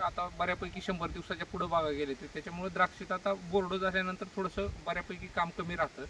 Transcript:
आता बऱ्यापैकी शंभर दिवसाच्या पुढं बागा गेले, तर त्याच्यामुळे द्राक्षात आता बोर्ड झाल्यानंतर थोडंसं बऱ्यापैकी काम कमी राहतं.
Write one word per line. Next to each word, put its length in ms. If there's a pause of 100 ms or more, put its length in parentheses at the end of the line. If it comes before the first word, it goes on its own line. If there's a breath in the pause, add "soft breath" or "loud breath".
आता 260 (100)
बऱ्यापैकी 420
शंभर 260
दिवसाच्या 380
पुढं 240
बागा 200
गेले, 240
तर 120
त्याच्यामुळे 440
द्राक्षात 420
आता 220
बोर्ड 400
झाल्यानंतर 520 (100)
थोडंसं 320 (180)
बऱ्यापैकी 420
काम 300
कमी 180
राहतं. 340